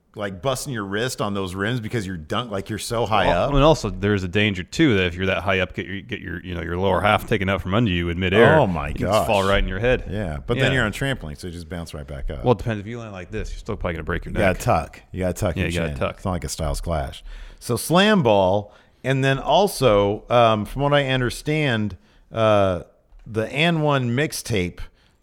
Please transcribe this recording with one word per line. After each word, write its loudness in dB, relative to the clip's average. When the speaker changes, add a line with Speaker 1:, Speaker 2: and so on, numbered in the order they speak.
Speaker 1:
like, -8
busting -4
your -6
wrist -4
on -2
those -4
rims -2
because -4
you're -8
dunk-, -6
like, -6
you're -6
so -2
high 2
Speaker 2:
Well, 2
Speaker 1:
up. 0
Speaker 2:
and 4
also, 4
there's 0
a -4
danger, 0
too, 2
that 4
if -2
you're -2
that -2
high 2
up, -2
get -6
your, -10
get -10
your, -10
you -8
know, -6
your -4
lower 2
half 2
taken 0
out 0
from -2
under 2
you 0
in -4
midair. 6
Speaker 1:
Oh, 4
my -2
Speaker 2:
You -4
can -4
Speaker 1:
gosh. 2
Speaker 2:
fall 2
right 4
in 0
your -4
head. 0
Speaker 1:
Yeah, -6
but -2
then 2
Speaker 2:
Yeah. 0
Speaker 1:
you're 2
on 0
a -2
trampoline, -6
so -14
you -10
just -12
bounce -8
right -10
back -8
up. -8
Speaker 2:
Well, 4
it 2
depends. -6
If -14
you -10
land -14
like -12
this, -8
you're -12
still -8
probably -4
gonna -6
break -4
your -10
Speaker 1:
You -2
gotta 4
Speaker 2:
neck. -4
Speaker 1:
tuck. -2
You -8
gotta 0
tuck -2
Speaker 2:
Yeah, -2
Speaker 1:
your -2
Speaker 2:
you -2
gotta -2
Speaker 1:
chin. -8
Speaker 2:
tuck. -4
Speaker 1:
It's -12
not -2
like -4
a -8
Styles -4
Clash. -4
So, -2
slam 4
ball, 4
and 0
then 2
also, 2
um, 4
from -6
what 2
I 2
understand, 0
uh, 4
the -4
And 2
One 2
mixtape -2